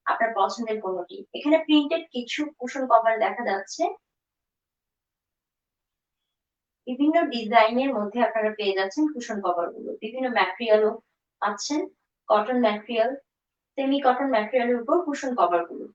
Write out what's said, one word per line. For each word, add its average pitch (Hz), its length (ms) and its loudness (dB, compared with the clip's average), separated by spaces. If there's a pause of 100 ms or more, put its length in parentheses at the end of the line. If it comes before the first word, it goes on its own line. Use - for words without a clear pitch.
আপনার 226 300 0
পছন্দের 220 480 -2
পণ্যটি। 185 500 -8
এখানে 302 240 2
প্রিন্টেড 311 540 2
কিছু 247 300 -8 (180)
কুশন 262 280 -6
কভার 226 320 4
দেখা 214 260 -2
যাচ্ছে। 311 380 -4 (3000)
বিভিন্ন 285 280 2 (140)
ডিজাইনের 233 640 2
মধ্যে 208 300 -2
আপনারা 214 340 0
পেয়ে 196 220 0
যাচ্ছেন 294 340 0
কুশন 226 280 -8
কভারগুলো, 175 480 -4 (120)
বিভিন্ন 247 280 -4
ম্যাটেরিয়ালও 214 640 2 (480)
পাচ্ছেন, 285 480 -4 (400)
কটন 220 320 2
ম্যাটেরিয়াল, 233 560 0 (600)
সেমি 277 300 0
কটন 254 240 2
ম্যাটেরিয়ালের 240 520 0
উপর 320 240 0
কুশন 269 300 -4
কভারগুলো। 175 600 0